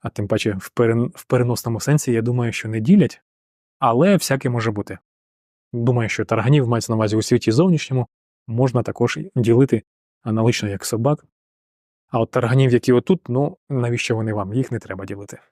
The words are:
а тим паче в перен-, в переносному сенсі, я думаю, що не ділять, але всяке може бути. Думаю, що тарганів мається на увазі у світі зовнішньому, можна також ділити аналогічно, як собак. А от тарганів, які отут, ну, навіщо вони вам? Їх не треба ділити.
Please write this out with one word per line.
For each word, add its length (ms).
а 80
тим 180
паче 320
в 100
перен-, 460
в 100
переносному 540
сенсі, 320
я 100
думаю, 320
що 160
не 100
ділять, 420
але 340
всяке 360
може 220
бути. 260
Думаю, 360
що 160
тарганів 420
мається 240
на 40
увазі 200
у 60
світі 300
зовнішньому, 560
можна 360
також 360
ділити 480
аналогічно, 460
як 160
собак. 400
А 100
от 120
тарганів, 420
які 200
отут, 360
ну, 280
навіщо 460
вони 180
вам? 200
Їх 180
не 80
треба 260
ділити. 340